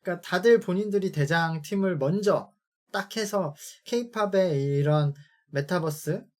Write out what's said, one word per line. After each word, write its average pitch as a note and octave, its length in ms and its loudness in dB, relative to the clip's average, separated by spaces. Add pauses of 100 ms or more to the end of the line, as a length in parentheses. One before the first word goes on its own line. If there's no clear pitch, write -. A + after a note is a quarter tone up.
그러니까 F3 200 -6
다들 A3 400 4
본인들이 G3 500 -2
대장 D#3+ 500 0
팀을 F#3+ 360 -2
먼저 F3+ 560 0 (400)
딱 G3 240 -6
해서 G3 360 -4 (300)
케이팝의 G3 800 0
이런 C#3+ 500 2 (360)
메타버스 D#3 760 -4 (160)